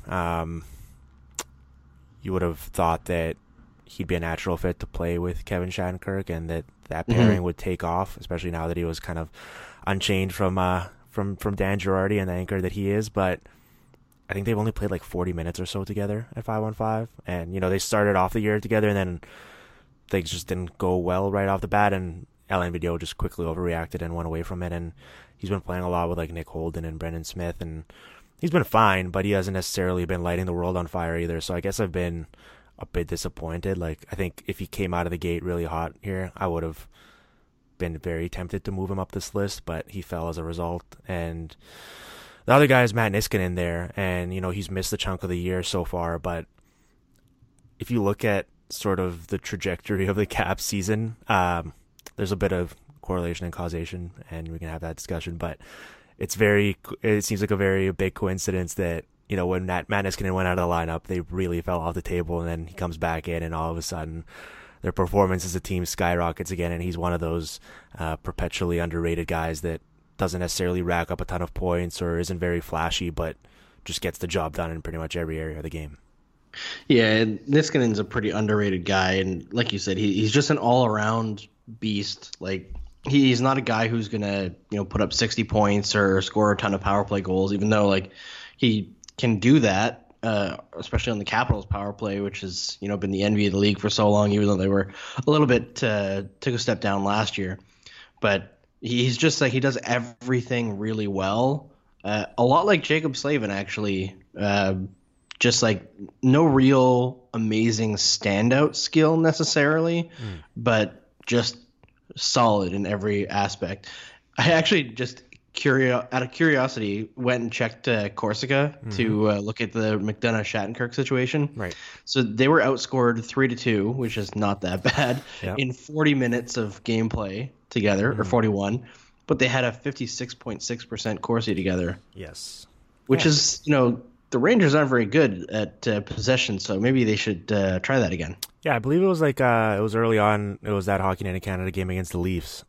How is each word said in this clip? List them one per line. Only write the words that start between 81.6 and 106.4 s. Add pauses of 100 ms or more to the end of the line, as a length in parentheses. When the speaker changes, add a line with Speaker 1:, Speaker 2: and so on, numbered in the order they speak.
Speaker 2:
beast.
Like, (340)
he,
he's
not
a
guy
who's
gonna, (160)
you
know,
put
up
sixty
points
or
score
a
ton
of
power
play
goals,
even
though,
like, (440)
he (300)
can
do
that, (120)
uh, (200)
especially
on
the
Capitals
power
play,
which
has,
you
know,
been
the
envy
of
the
league
for
so
long,
even
though
they
were (360)
a
little
bit,
uh, (160)
took
a
step
down
last
year. (600)
But (240)
he's
just,
like,
he
does
everything
really
well. (340)
Uh, (120)
a
lot
like
Jaccob
Slavin,
actually. (240)
Uh, (640)
just,
like, (320)
no